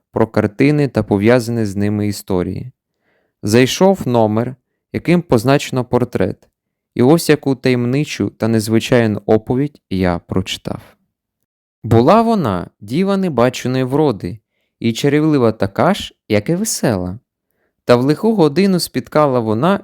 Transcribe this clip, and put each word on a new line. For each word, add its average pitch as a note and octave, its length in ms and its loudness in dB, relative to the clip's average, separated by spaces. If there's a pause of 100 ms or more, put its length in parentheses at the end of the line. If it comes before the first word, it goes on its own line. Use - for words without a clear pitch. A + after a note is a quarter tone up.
(120)
про A2+ 140 0
картини C#3 640 0
та A2+ 140 -2
пов'язані A2+ 600 0
з G2 120 -6
ними G#2 300 -2
історії. F#2 680 -6 (680)
Зайшов C3 640 2
номер, A#2 480 0 (360)
яким D#3+ 300 0
позначено B2+ 640 0
портрет, A#2 640 -4 (460)
і - 80 0
ось D#3+ 260 4
яку C#3+ 260 0
таємничу B2 760 -2
та - 180 -4
незвичайну A2+ 760 0
оповідь B2 540 0 (100)
я F2+ 280 0
прочитав. - 640 -8 (1040)
Була B2 380 4
вона D3 480 -2 (100)
діва F3+ 360 -2
небаченої B2+ 680 0
вроди, B2 540 -2 (420)
і A2+ 120 0
чарівлива C#3+ 600 0
така B2+ 420 -2
ж, - 200 -12 (140)
як G#2 200 -2
і D#3+ 60 0
весела. A2 640 -4 (680)
Та B2 120 4
в A#2+ 60 2
лиху D3+ 320 0
годину F3 460 2
спіткала C3+ 600 -2
вона B2 440 0